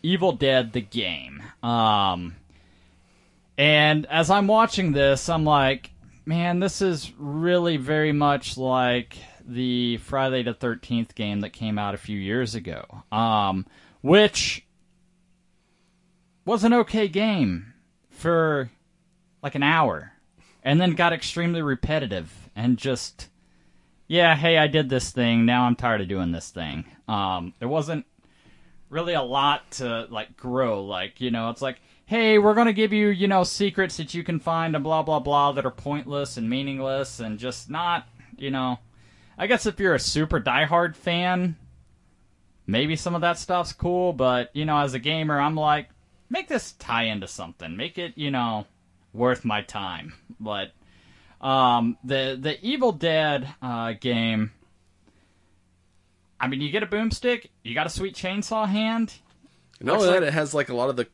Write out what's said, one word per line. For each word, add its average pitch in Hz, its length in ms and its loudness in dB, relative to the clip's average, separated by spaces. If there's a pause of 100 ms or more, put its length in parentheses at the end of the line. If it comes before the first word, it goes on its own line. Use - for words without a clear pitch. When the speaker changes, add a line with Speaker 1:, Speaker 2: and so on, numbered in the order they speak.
Speaker 1:
Evil 175 300 2
Dead 127 400 2
the 123 100 -2
game. 85 600 -8 (200)
Um, 101 720 2 (1200)
and 151 480 4
as 160 240 0
I'm 202 160 4
watching 208 460 2
this, 139 380 4
I'm 160 140 0
like, 139 460 2 (360)
"Man, 170 340 0
this 196 220 -2
is 175 360 -2
really 165 600 0
very 151 340 0
much 143 460 0
like 127 580 0 (300)
the 123 520 -2
Friday 131 440 -2
the 120 100 -4
thirteenth 117 640 -4
game 104 260 -4
that 101 140 -6
came 107 240 -4
out 101 160 -4
a 101 40 -10
few 104 200 -8
years 107 360 -2
ago." 87 300 -10 (260)
Um, 104 540 0 (380)
which - 640 4 (1800)
was 202 200 0
an 233 100 6
okay 214 340 2
game 151 640 0 (380)
for, 156 600 0 (720)
like, 143 120 -8
an 143 80 0
hour, 143 500 2 (500)
and 139 160 4
then 180 140 4
got 170 220 2
extremely 170 480 -4
repetitive 127 920 -4
and 117 220 2
just, - 540 -6 (760)
"Yeah, 165 300 6
hey, 165 220 4
I 151 80 6
did 147 240 2
this 127 220 0
thing, 117 340 4
now 123 180 4
I'm 120 120 4
tired 113 260 0
of 90 60 -6
doing 92 240 -2
this 82 180 -8
thing." 80 340 -8 (240)
Um, 92 500 -4
there 120 100 -6
wasn't 156 360 -4 (840)
really 170 240 -4
a 147 80 0
lot 139 500 0
to, 117 380 -6
like, 107 260 -10
grow, 123 480 -2
like, 98 360 -8
you 123 120 -4
know, 113 180 -2
it's 113 120 -10
like, 131 180 -6 (260)
"Hey, 220 320 4
we're 208 160 6
gonna 226 180 4
give 208 200 2
you, 214 160 4
you 196 180 2
know, 190 160 4
secrets 190 540 -2
that 156 180 -8
you 170 80 -4
can 165 160 -4
find 165 380 -2
and 139 80 -2
blah, 156 180 0
blah, 151 160 0
blah 143 340 2
that 135 140 -4
are 127 40 -2
pointless 143 640 -6
and 113 120 -4
meaningless 135 720 -4
and 107 200 -8
just 123 300 -10
not," 170 380 -4 (320)
you 139 140 -8
know. 127 260 -4 (580)
I 190 120 -6
guess 233 180 0
if 208 140 -4
you're 180 160 4
a - 40 0
super 156 380 -2
diehard 156 560 2
fan, 180 640 -2 (1120)
maybe 139 260 0
some 170 220 -4
of 165 60 -2
that 170 160 0
stuff's 175 340 -4
cool, 180 400 -2
but, 127 420 0
you 147 100 -4
know, 151 140 2
as 139 160 0
a 127 60 -4
gamer, 151 400 -2
I'm 151 160 0
like, 151 320 0 (420)
"Make 370 160 -6
this - 260 -6
tie 117 320 -4
into 104 220 -6
something. 87 500 -14
Make 156 220 -10
it, 175 180 -10
you 147 140 -6
know, 117 340 -4 (480)
worth 123 320 0
my 104 180 -2
time." 98 520 -10 (240)
But, 104 320 -8 (680)
um, 123 640 2
the, 135 360 -2
the 151 240 -6
Evil 247 280 0
Dead, 151 560 0 (120)
uh, 117 340 -6
game, 113 580 -2 (1900)
I 123 80 -2
mean, 135 120 -4
you 147 100 -4
get 214 120 -2
a - 40 -4
boomstick, 226 600 -2 (160)
you 117 120 -10
got 156 120 -2
a 156 40 -6
sweet 190 240 -6
chainsaw 202 540 -4
hand. 220 460 0 (640)
Speaker 2:
Not 123 140 0
Speaker 1:
Looks 214 100 4
Speaker 2:
only 180 100 6
that, 185 120 4
Speaker 1:
like - 20 0
Speaker 2:
it 151 60 -2
has, 151 200 -2
like, 143 140 0
a 127 60 -6
lot 123 160 0
of 123 60 -2
the 120 180 -2